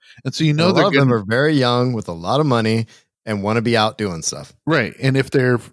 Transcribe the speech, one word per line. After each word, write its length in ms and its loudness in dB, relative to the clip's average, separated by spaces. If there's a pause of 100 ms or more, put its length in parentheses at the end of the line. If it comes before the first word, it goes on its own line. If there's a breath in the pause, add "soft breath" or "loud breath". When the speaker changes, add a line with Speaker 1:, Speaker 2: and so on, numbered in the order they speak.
(240 loud breath)
Speaker 1:
And 100 -6
so, 100 -4
you 100 2
know, 160 2
Speaker 2:
And 20 4
a 40 0
Speaker 1:
they're 100 4
Speaker 2:
lot 20 2
of 120 2
them 100 4
Speaker 1:
gonna 120 0
Speaker 2:
are 40 -12
very 280 0
young 400 2
with 140 -8
a 60 -8
lot 260 -2
of 60 0
money 420 0 (380 soft breath)
and 180 -6
wanna 180 0
be 160 0
out 200 0
doing 260 -4
stuff. 300 -10 (120)
Speaker 1:
Right. 360 -2
And 160 0
if 140 0
they're, 280 2 (140)